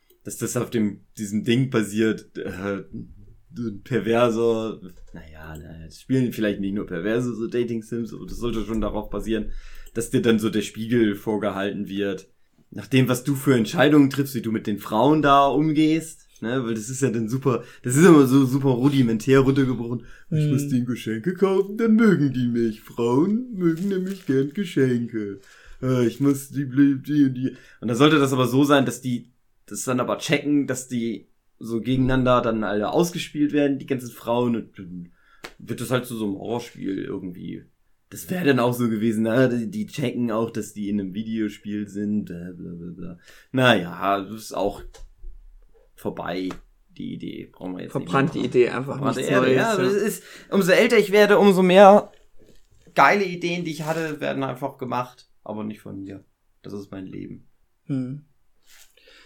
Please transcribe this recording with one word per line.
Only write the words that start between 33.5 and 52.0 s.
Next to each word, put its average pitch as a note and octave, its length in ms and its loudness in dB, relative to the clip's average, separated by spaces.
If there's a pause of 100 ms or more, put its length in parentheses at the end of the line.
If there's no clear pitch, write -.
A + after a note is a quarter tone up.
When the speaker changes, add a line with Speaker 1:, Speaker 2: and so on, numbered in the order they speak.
Speaker 1:
werden, C#3+ 280 0
die - 60 -16
ganzen B2 260 -6
Frauen, A#2+ 440 -2
und G#2+ 240 -10
dann F2 320 -14 (460)
wird A2+ 240 -10
das A#2+ 100 -6
halt B2 140 0
zu A#2+ 100 -10
so A2 100 -6
einem G2 100 -4
Horrorspiel G2 640 -8
irgendwie. F#2 640 -10 (440)
Das - 200 -14
wäre F3+ 160 -2
dann C3+ 140 4
auch A#2+ 140 2
so A#2+ 140 0
gewesen, A2 360 0
na, B2 260 4
die, A#2 200 -4
die G#2+ 160 -6
checken A#2+ 460 -4
auch, A2+ 200 -2
dass G#2+ 200 -8
die G#2 160 -8
in G2+ 140 -2
einem F#2+ 120 -8
Videospiel G#2 760 -6
sind, G#2 380 -4
bla, F2 280 -12
bla, F2 160 -14
bla, E2+ 240 -14
bla. F2 220 -14 (340)
Naja, G2 680 2
das G2 140 -10
ist A2 180 -16
auch G2+ 280 -4 (1120)
vorbei, F2 520 -6 (500)
die - 180 -10
Idee. - 360 -12
Brauchen F#2 240 -12
wir F2+ 80 -10
jetzt F2 100 -14
nicht - 20 -4
mehr - 120 -6
Speaker 2:
Verbrannte - 300 0
Speaker 1:
machen. A2 120 -2
Speaker 2:
Idee, B2 200 4
einfach C3 240 -6
Speaker 1:
Verbrannte C3 260 -4
Speaker 2:
nichts C3+ 140 -2
Speaker 1:
Erde, C3 140 4
Speaker 2:
Neues, C3 100 4
Speaker 1:
ja, A3 160 2
aber F#3 100 0
Speaker 2:
ja. B2+ 60 2
Speaker 1:
es G3+ 120 0
ist, G#3+ 220 -4 (260)
umso F#3 220 4
älter A3 260 6
ich G3+ 140 4
werde, G3+ 280 8
umso F#3+ 220 6
mehr F#3+ 480 10 (840)